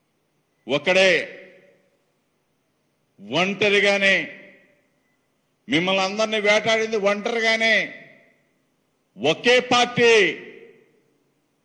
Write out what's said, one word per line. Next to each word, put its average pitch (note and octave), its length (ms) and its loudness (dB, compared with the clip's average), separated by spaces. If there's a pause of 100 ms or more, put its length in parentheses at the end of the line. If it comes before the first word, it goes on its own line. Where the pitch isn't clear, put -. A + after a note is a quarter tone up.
(680)
ఒకడే, F3+ 440 2 (2250)
ఒంటరిగానే G3 840 0 (1500)
మిమ్మల్ని F#3 340 0
అందరినీ G#3+ 360 -4
వేటాడింది A3 580 0
ఒంటరిగానే. A3 800 -2 (1500)
ఒకే A#3+ 300 2
పార్టీ B3 520 2 (1500)